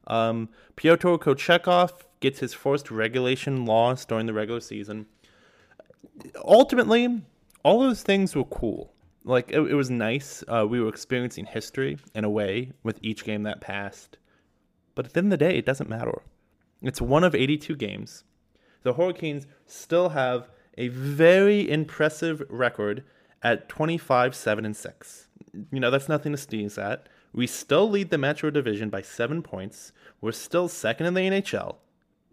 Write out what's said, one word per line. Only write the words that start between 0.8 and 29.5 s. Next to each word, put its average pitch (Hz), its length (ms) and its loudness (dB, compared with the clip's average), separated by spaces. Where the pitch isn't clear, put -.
Kochetkov 175 760 2
gets 135 200 -2
his 131 160 -8
first 143 340 -2
regulation 127 800 -2
loss 117 380 2
during 113 220 -2
the 113 60 -4
regular 107 280 -4
season. 107 460 -12
Ultimately, 240 760 6
all 196 160 6
those 262 240 0
things 196 320 2
were 139 80 0
cool. - 480 -8
Like, 123 260 0
it, - 80 0
it 151 160 2
was 135 160 0
nice. 120 560 -4
Uh, 113 220 0
we 120 120 -2
were 110 80 0
experiencing 123 580 -6
history 135 520 -8
in 110 80 -6
a 107 80 0
way 107 400 -2
with 110 180 -6
each 110 220 -8
game 104 180 -6
that 104 180 -8
passed. - 580 -12
But 127 120 -6
at - 80 -12
the - 40 -2
end 196 140 2
of 170 60 2
the 143 60 4
day, 175 140 2
it - 80 -4
doesn't - 240 -2
matter. 117 320 -6
It's - 200 -6
one 135 240 4
of 170 100 4
eighty-two 147 400 0
games. 107 480 -10
The 127 100 0
Hurricanes 160 540 -4
still 175 440 0
have 127 380 -2
a 123 100 -4
very 165 800 6
impressive 156 800 -2
record 117 540 -2
at 117 260 0
twenty-five, 135 680 0
seven, 107 280 -2
and 107 120 -6
six. - 500 -18
You 135 80 -4
know, 123 100 0
that's 139 180 0
nothing 151 240 -2
to 139 60 -4
sneeze 104 400 -8
at. 101 300 -8
We 120 160 -2
still 190 420 2
lead 202 200 -2
the 160 80 0
Metro 147 320 -2
Division 113 400 -2
by 98 120 -6
seven 139 400 -6
points. - 480 -14